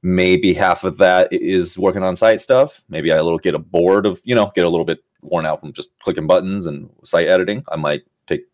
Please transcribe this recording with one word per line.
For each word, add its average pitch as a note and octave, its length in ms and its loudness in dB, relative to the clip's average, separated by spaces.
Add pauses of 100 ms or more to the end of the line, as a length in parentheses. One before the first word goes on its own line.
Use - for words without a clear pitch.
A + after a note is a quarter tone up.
maybe F2+ 520 2
half F#2 300 0
of F#2 140 -4
that F2+ 340 4
i-, F#2 80 -2
is F2+ 380 -2
working F#2+ 240 -2
on F#2 140 -2
site A2 240 4
stuff. C3+ 480 0
Maybe D#2+ 240 -4
I D#2 80 2
little E2 180 0
get D#2+ 160 -2
a D#2 40 -4
bored F2+ 480 2
of, F#2 180 -4
you B2 100 -2
know, G#2 200 2
get F2 120 2
a - 20 2
little E2 160 0
bit D#2+ 180 -6 (200)
worn E2 240 -4
out D#2 140 -4
from D2+ 120 -16
just - 180 -14 (100)
clicking E2 260 -6
buttons F#2 400 0
and D2 240 -12 (120)
site E2+ 260 -2
editing. F#2 440 0
I D#2+ 40 -8
might D2+ 260 -4 (240)
take - 160 -6 (120)